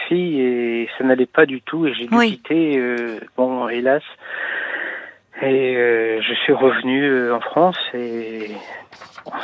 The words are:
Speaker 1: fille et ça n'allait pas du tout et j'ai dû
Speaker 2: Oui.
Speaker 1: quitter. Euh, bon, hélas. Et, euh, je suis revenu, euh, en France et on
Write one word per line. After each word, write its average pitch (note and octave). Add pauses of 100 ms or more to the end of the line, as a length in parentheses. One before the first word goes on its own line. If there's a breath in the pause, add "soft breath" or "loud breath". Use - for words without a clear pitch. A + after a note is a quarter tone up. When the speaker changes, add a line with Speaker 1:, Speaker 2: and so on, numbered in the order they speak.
Speaker 1:
fille F3
et A#2+ (100)
ça C3
n'allait B2+
pas D#3+
du C3
tout E3
et B2+
j'ai A#2
dû E3
Speaker 2:
Oui. A#3
Speaker 1:
quitter. D#3
Euh, A#2+ (180)
bon, B2+
hélas. B2+ (1400 loud breath)
Et, C3
euh, A2+
je A#2
suis -
revenu, C3
euh, B2
en A#2
France F3 (160)
et A2+ (760 loud breath)
on -